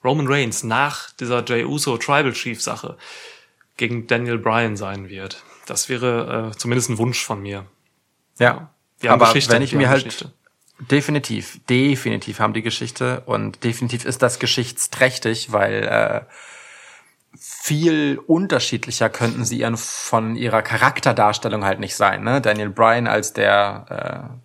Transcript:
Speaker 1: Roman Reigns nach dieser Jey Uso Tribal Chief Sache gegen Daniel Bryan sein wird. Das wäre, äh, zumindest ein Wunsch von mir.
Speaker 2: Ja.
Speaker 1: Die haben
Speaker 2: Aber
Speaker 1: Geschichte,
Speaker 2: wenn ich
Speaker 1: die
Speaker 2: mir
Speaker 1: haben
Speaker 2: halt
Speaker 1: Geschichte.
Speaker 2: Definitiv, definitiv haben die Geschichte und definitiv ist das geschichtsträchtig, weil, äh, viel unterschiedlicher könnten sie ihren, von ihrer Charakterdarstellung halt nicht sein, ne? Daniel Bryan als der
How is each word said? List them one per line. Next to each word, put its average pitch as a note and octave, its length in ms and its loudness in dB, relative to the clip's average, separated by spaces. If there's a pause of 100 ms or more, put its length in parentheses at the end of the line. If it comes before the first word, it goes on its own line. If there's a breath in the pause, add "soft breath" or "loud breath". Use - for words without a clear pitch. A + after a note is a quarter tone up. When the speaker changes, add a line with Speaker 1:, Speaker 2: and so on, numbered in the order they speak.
Speaker 1:
Roman C#3 240 2
Reigns C3 360 0
nach B2+ 480 -2
dieser A#2+ 320 -2
Jey A#2 220 0
Uso C#3 320 -2
Tribal C#3 360 2
Chief - 280 -8
Sache - 360 -8 (800 loud breath)
gegen A#2 300 -4
Daniel A#2+ 300 0
Bryan A2+ 400 0
sein G2 320 -10
wird. F#2+ 340 -14 (220 loud breath)
Das - 240 -6
wäre, A#2 640 -2
äh, - 40 -16
zumindest A#2+ 320 -2
ein A2+ 80 -2
Wunsch A#2+ 260 0
von G#2 180 -6
mir. G2+ 240 -8 (720)
Speaker 2:
Ja. B2 300 2 (340)
Speaker 1:
Die A#2+ 60 0
haben A#2+ 120 8
Speaker 2:
Aber A2+ 120 10
Speaker 1:
Geschichte, C3+ 200 4
Speaker 2:
wenn A#2+ 80 4
ich C3+ 100 -2
Speaker 1:
die B2+ 40 -2
Speaker 2:
mir C#3 120 4
Speaker 1:
haben B2+ 80 6
Speaker 2:
halt C3 100 2
Speaker 1:
Geschichte. - 280 -12 (460)
Speaker 2:
Definitiv, C#3 880 -2
definitiv B2 720 0
haben G#2+ 140 2
die A2+ 80 -4
Geschichte B2 640 -4
und G#2+ 380 -4
definitiv A#2+ 420 -2
ist - 160 -2
das A#2+ 180 2
geschichtsträchtig, - 1120 0
weil, G#2+ 320 2
äh, G#2+ 380 0 (1160 loud breath)
viel D3+ 880 0
unterschiedlicher D3+ 840 2
könnten A#2 360 -2
sie A#2+ 140 -2
ihren, A2+ 180 0
von - 580 -2
ihrer A2+ 260 0
Charakterdarstellung G#2+ 1040 2
halt G2 140 0
nicht - 160 -8
sein, G2 280 2
ne? B2+ 180 2
Daniel G#2+ 280 0
Bryan A2+ 380 4
als G#2+ 260 0
der G2+ 1120 0